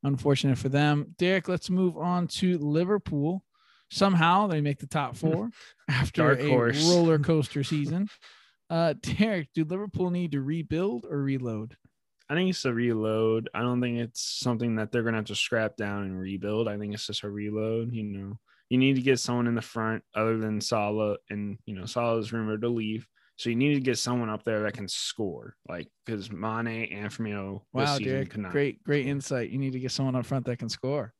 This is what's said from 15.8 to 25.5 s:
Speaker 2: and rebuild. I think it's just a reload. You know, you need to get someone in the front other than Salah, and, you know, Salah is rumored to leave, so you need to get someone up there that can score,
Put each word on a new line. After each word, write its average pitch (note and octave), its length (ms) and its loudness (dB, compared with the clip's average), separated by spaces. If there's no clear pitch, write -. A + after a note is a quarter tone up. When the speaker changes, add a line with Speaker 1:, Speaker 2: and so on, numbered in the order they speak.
Speaker 2:
and F#2+ 160 -6
rebuild. G2+ 480 -2
I G#2 100 -4
think G#2 160 -6
it's G#2 140 -8
just - 160 -6
a G#2 60 -6
reload. G#2+ 640 -2
You A2+ 120 -4
know, G2+ 360 -8
you B2+ 80 2
need C3+ 200 6
to C3 40 0
get B2+ 180 4
someone A#2+ 280 0
in A#2 80 0
the A2+ 80 -2
front A2 400 -4
other A2+ 240 2
than G#2+ 240 -2
Salah, G#2+ 560 0
and, G#2 340 -6
you G#2+ 80 -10
know, F#2 140 -8
Salah A#2 320 0
is G#2+ 120 -4
rumored G#2+ 300 -2
to A#2+ 80 0
leave, A2 380 -4
so - 120 -4
you A#2 60 0
need C#3+ 180 4
to C#3+ 60 2
get B2 180 2
someone A#2+ 320 -2
up G#2+ 140 -6
there G#2+ 180 0
that G#2 140 -2
can G2 120 -8
score, - 680 -6